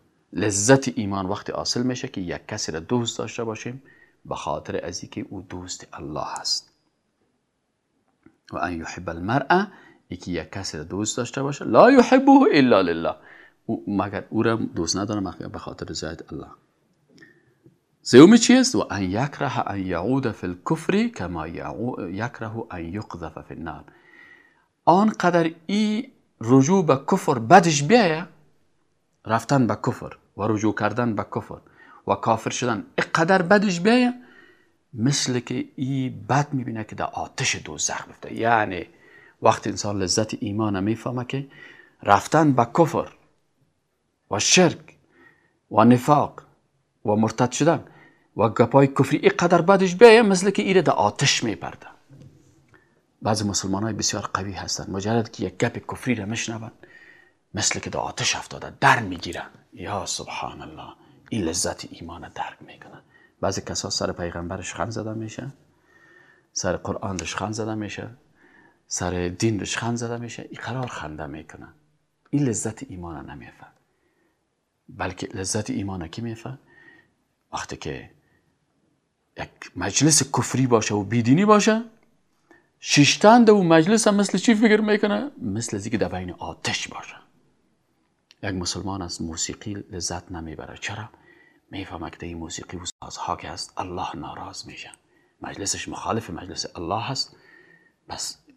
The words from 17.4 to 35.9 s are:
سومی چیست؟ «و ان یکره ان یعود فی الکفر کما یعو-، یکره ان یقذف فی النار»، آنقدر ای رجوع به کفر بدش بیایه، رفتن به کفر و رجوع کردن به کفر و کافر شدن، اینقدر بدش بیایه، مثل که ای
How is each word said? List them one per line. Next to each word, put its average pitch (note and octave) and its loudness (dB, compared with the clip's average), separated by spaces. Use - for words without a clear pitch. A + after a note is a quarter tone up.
سومی F3 12
چیست؟ B3 4
«و G2 0
ان G2 -4
یکره B2+ -2
ان G2 -6
یعود A2+ -2
فی - -8
الکفر E3 -2
کما F2 -8
یعو-، G#2+ -8
یکره G#2+ -8
ان F2 -10
یقذف E2+ -10
فی - -16
النار»، D2+ -12
آنقدر F3 4
ای G#3+ -2
رجوع C3+ 6
به C3+ 4
کفر E3 2
بدش D#3 6
بیایه، F3+ 4
رفتن A2+ 2
به G#2 -2
کفر - -6
و G2 -6
رجوع G#2+ 0
کردن G#2+ 0
به G#2 -4
کفر - -8
و G2 2
کافر - 0
شدن، A2+ -4
اینقدر F#3 2
بدش G3 4
بیایه، B3 2
مثل B2+ 0
که B2 -6
ای C3 -4